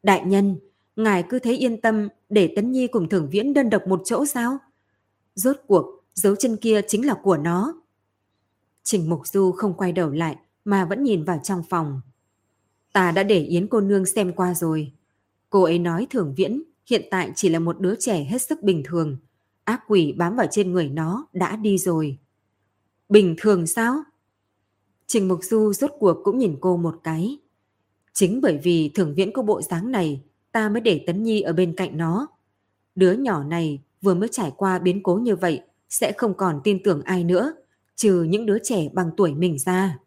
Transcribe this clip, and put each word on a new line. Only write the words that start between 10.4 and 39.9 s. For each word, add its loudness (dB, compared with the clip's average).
mà 2
vẫn -2
nhìn 0
vào -2
trong -4
phòng. -4
"Ta 4
đã 2
để 4
Yến 0
cô 2
nương 2
xem -2
qua -2
rồi. -2
Cô 4
ấy 4
nói -2
Thường -4
Viễn -2
hiện 0
tại -2
chỉ 0
là 2
một -2
đứa 0
trẻ -2
hết -4
sức -6
bình 2
thường. -4
Ác -4
quỷ 2
bám -2
vào 0
trên -2
người 0
nó -4
đã -4
đi 0
rồi." -2
"Bình 6
thường 2
sao?" 0
Trình 0
Mục 0
Du 2
rốt -2
cuộc 4
cũng 2
nhìn 2
cô 2
một -4
cái. -4
"Chính 0
bởi 2
vì 0
Thường 0
Viễn -2
có -4
bộ -2
dáng -6
này, -2
ta 0
mới -2
để 0
Tấn -2
Nhi 0
ở -4
bên 0
cạnh -6
nó. -2
Đứa 6
nhỏ -2
này -4
vừa 2
mới 0
trải -4
qua 0
biến 0
cố 2
như 0
vậy, -2
sẽ -2
không -2
còn -2
tin 0
tưởng 0
ai -2
nữa, 0
trừ 4
những 0
đứa 2
trẻ -2
bằng -2
tuổi 2
mình 0
ra." 0